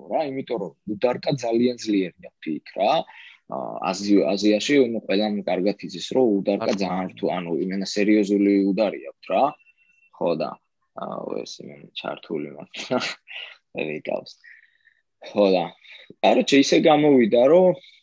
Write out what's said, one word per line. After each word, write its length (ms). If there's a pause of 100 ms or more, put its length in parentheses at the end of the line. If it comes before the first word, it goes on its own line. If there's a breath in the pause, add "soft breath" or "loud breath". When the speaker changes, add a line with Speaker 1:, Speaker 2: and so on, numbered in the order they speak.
Speaker 1:
რა, 160
იმიტომ 360
რომ 140 (140)
უდარკა 480
ძალიან 420
ძლიერი 460
აქვს 260
იქ, 220
რა. 220 (500 loud breath)
აა, 400
აზი-, 420
აზიაში, 500 (120)
ნუ, 140
ყველამ 400
კარგად 380
იცის, 300
რომ 240
უდარკა 320
Speaker 2:
მართლა. 160
Speaker 1:
ძალიან 280
რთულ, 220
ანუ, 260
იმენა, 300
სერიოზული 680 (100)
უდარი 400
აქვს, 240
რა. 180 (680)
ხო, 180
და, 180 (460)
აუ, 300 (100)
ეს, 200
იმენა, 340
ჩართული 600
მაქვს. 380
<laughs> 320 (600 loud breath)
რეკავს. 500 (920 soft breath)
ხო, 260
და, 160 (500 loud breath)
კაროჩე, 420
ისე 220
გამოვიდა, 640
რომ 240 (340 loud breath)